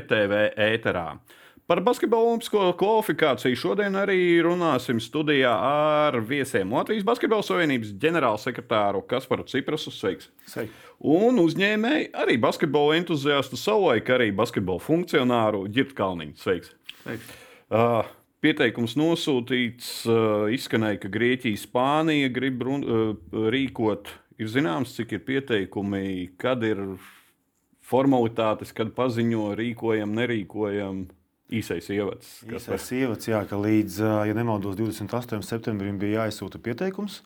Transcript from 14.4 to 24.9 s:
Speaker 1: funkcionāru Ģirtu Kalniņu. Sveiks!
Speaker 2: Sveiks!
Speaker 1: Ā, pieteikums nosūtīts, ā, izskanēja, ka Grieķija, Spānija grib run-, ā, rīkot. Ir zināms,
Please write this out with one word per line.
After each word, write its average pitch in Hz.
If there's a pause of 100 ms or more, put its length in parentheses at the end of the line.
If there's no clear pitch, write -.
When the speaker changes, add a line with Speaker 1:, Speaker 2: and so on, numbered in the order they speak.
Speaker 1:
funkcionāru 123
Ģirtu 127
Kalniņu. 87
Sveiks! 90 (300)
Speaker 2:
Sveiks! - (300)
Speaker 1:
Ā, 110 (640)
pieteikums 123
nosūtīts, 131 (160)
ā, 113 (380)
izskanēja, 110
ka 98
Grieķija, 117
Spānija 143
grib 127
run-, 135
ā, 113 (480)
rīkot. 123 (320)
Ir 110
zināms, 151